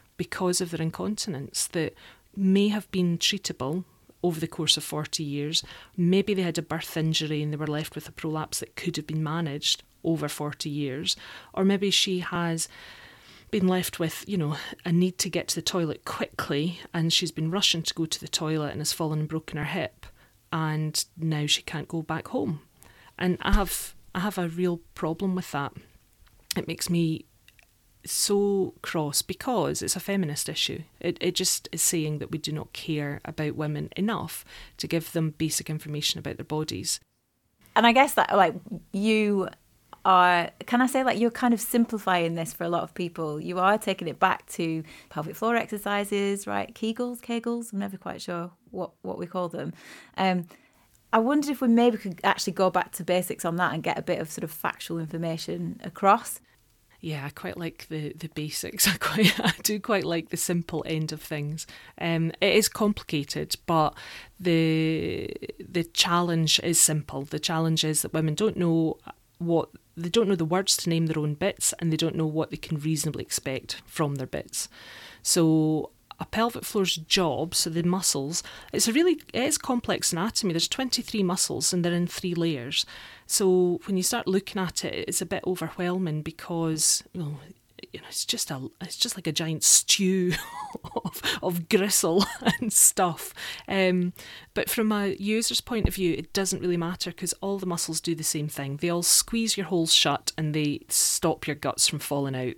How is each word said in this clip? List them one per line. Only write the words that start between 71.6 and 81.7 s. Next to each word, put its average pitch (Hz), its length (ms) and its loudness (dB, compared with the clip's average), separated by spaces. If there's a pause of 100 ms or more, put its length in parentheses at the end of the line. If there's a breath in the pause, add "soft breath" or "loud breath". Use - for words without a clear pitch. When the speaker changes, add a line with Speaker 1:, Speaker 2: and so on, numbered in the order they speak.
Speaker 1:
and 165 120 2
they 160 60 2
don't 160 180 0
know 160 120 0
what 156 240 -2
they 156 60 -8
can 156 220 -4
reasonably 151 440 -2
expect - 600 -6
from 143 300 -2
their 135 120 -4
bits. - 420 -6 (540 loud breath)
So 156 680 4 (300)
a - 40 -6
pelvic 233 400 -2
floor's 190 300 0
job, 160 600 0
so - 140 0
the 165 140 -2
muscles, 175 600 0 (300 loud breath)
it's 214 140 2
a 226 60 0
really, 320 280 4 (120)
it 240 100 0
is 294 140 0
complex - 540 0
anatomy. 185 420 0
There's 165 140 0
twenty-three 247 560 -2
muscles - 480 0